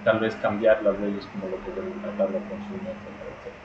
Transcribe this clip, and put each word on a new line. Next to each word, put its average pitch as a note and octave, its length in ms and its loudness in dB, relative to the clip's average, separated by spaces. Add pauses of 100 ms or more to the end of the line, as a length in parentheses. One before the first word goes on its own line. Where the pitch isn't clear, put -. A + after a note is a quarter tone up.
tal A2 160 6
vez A2 160 2
cambiar G#2+ 480 4
las G2 160 4
leyes G2+ 280 -2
como F#2+ 200 -6
lo F#2 160 -4
que F#2 80 -8
deben F2+ 300 -6
tratar - 260 2
de F#3 120 0
consumir, - 480 -8
etcétera, - 420 -10 (100)
etcétera. - 260 -12